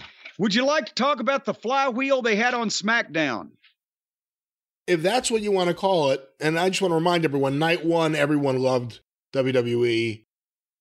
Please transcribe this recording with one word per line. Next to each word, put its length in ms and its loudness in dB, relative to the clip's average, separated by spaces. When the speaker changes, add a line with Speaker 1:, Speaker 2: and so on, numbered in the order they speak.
Speaker 1:
would 160 0
you 120 2
like 220 0
to 60 -18
talk 280 0
about 240 -2
the 80 -4
flywheel 680 0
they 140 0
had 180 0
on 160 -2
SmackDown? 840 -2
Speaker 2:
If 140 0
that's 280 0
what 120 0
you 100 -2
wanna 220 2
call 380 2
it, 160 -4
and 200 0
I 100 2
just 120 -2
wanna 140 0
remind 280 2
everyone, 360 0
night 260 -2
one, 300 2
everyone 440 0
loved 400 -2
W 200 0
W 320 2
E. 400 -2